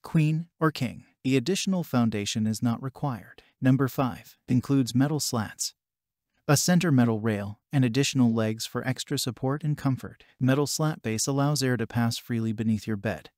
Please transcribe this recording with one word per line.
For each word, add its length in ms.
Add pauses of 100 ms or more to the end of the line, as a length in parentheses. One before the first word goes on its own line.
queen, 440 (100)
or 140
king. 320 (220)
The 100
additional 480
foundation 640
is 160
not 180
required. 640 (160)
Number 300
five, 480 (100)
includes 480
metal 240
slats, 540 (760)
a 60
center 380
metal 260
rail, 400 (140)
and 100
additional 500
legs 320
for 220
extra 320
support 460
and 120
comfort. 460 (160)
Metal 260
slat 360
base 260
allows 340
air 140
to 100
pass 320
freely 360
beneath 340
your 80
bed 420